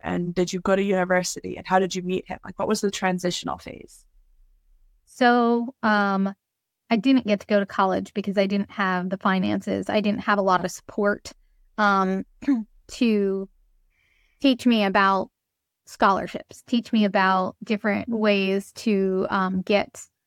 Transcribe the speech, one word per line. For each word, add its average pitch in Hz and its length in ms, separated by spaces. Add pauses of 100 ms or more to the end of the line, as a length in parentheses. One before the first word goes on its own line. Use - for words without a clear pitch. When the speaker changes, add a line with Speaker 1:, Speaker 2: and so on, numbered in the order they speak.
Speaker 1:
and 175 320
did 180 180
you 185 80
go 190 160
to 196 60
university 185 760
and - 100
how 185 120
did 185 160
you 185 80
meet 180 260
him? 196 160
Like, 196 140
what 202 100
was 214 120
the 202 100
transitional 180 680
phase? - 460 (1000)
Speaker 2:
So, 240 760
um, 196 520 (580)
I 233 40
didn't 254 300
get 202 140
to - 60
go 208 140
to 202 60
college 190 480
because 196 220
I 196 100
didn't 202 260
have 185 380
the 190 80
finances. 196 680
I - 120
didn't 202 220
have 202 160
a 202 40
lot 185 220
of 175 60
support, - 600 (460)
um, 190 460 (180)
<clears throat> 233 240 (220)
to 196 600 (920)
teach 262 260
me 233 180
about 196 460 (560)
scholarships, - 800
teach 240 260
me 220 120
about 190 580
different 208 460
ways 202 640
to, 190 580
um, 185 320
get, - 420 (220)